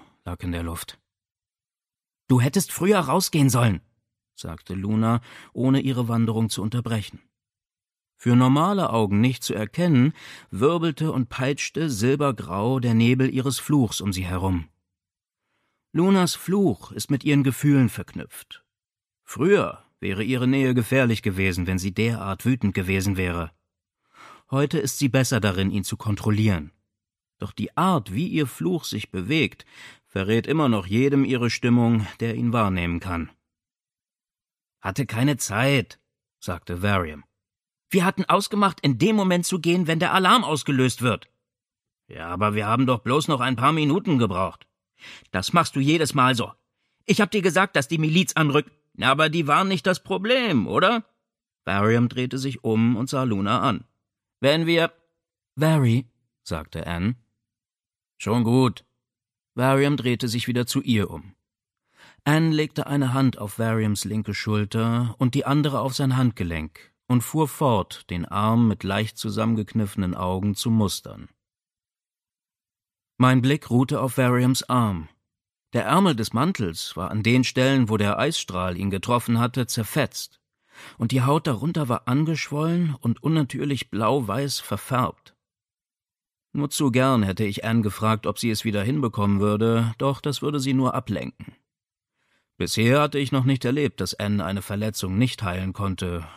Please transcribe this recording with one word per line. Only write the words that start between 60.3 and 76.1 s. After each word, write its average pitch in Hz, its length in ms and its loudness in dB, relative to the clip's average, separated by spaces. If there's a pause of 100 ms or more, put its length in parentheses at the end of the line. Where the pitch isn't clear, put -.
wieder 120 200 -2
zu 139 140 -2
ihr 104 300 0
um. 82 240 -14 (880)
Anne 160 280 4
legte 151 360 -2
eine 139 240 0
Hand 135 280 2
auf 107 200 -8
Varians 110 460 0
linke 104 280 -4
Schulter 113 840 -2
und 127 160 0
die 143 120 0
andere 139 360 0
auf 127 140 -4
sein 135 200 0
Handgelenk 90 800 -2 (140)
und 123 160 2
fuhr 156 260 0
fort, 117 600 -2
den 87 140 -6
Arm 110 460 2
mit 104 160 -2
leicht 104 320 -2
zusammengekniffenen 107 1000 -2
Augen 95 400 -2
zu 120 160 -2
mustern. 101 560 -2 (1900)
Mein 127 260 4
Blick 127 260 0
ruhte 127 320 2
auf 127 160 -4
Varians 127 520 2
Arm. 104 380 0 (640)
Der 117 120 -2
Ärmel 165 300 4